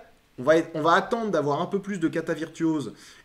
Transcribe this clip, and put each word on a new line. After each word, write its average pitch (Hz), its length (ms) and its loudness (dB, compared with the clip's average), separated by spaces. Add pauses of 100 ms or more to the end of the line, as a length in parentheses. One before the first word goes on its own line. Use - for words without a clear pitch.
(380)
on 127 60 -8
va 156 140 6
être, 165 180 0
on 156 60 -4
va 160 100 4
attendre 208 400 2
d'avoir 147 280 0
un 175 60 -2
peu 190 140 -2
plus 196 200 -8
de 160 80 0
kata 160 280 -2
virtuose 156 580 -4 (320)